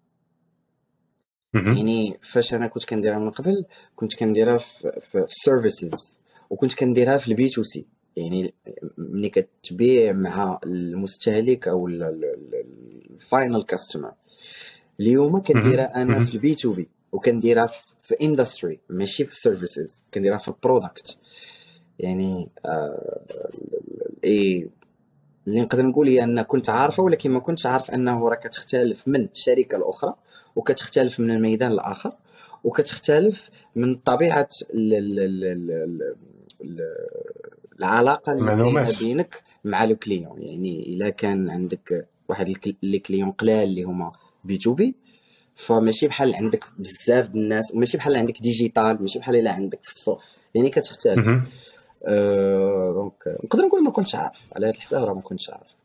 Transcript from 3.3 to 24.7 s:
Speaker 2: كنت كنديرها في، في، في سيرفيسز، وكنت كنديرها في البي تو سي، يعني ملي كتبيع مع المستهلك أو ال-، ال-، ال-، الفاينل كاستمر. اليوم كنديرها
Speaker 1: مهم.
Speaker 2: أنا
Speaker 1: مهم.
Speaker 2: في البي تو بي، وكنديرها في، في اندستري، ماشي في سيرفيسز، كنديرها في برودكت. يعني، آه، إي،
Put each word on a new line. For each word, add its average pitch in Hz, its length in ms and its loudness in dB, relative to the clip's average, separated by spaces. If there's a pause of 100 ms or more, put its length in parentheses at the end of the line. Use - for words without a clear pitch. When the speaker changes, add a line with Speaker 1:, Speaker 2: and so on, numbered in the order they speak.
Speaker 2:
كنت 110 200 -6
كنديرها 113 420 4
في، - 420 -6
في، - 280 -2
في - 60 -10 (120)
سيرفيسز، 110 720 0 (320)
وكنت - 240 0
كنديرها 127 440 4
في 120 100 -2
البي 120 220 2
تو 117 140 -2
سي، - 220 -8 (300)
يعني 90 380 -4 (440)
ملي 98 320 -6
كتبيع 110 840 2
مع 92 520 -2
المستهلك 98 1040 -2
أو 90 200 0
ال-، 85 160 -6
ال-، 80 220 -6
ال-، 65 840 -10
الفاينل 120 540 -2
كاستمر. 76 480 -6 (880)
اليوم 143 400 4
كنديرها 127 540 4
Speaker 1:
مهم. 127 80 -2
Speaker 2:
أنا 120 160 2
Speaker 1:
مهم. 117 80 4
Speaker 2:
في 120 80 -6
البي 139 220 2
تو 117 180 -2
بي، 90 160 -6 (220)
وكنديرها 117 540 2
في، - 160 -10 (180)
في - 220 -2
اندستري، 127 580 0 (100)
ماشي 98 360 -2
في - 100 -14
سيرفيسز، 87 680 -2 (100)
كنديرها 98 240 0
في - 160 -10 (100)
برودكت. 117 540 0 (840)
يعني، 92 500 -4 (160)
آه، - 560 -6 (1000)
إي، 104 460 2 (800)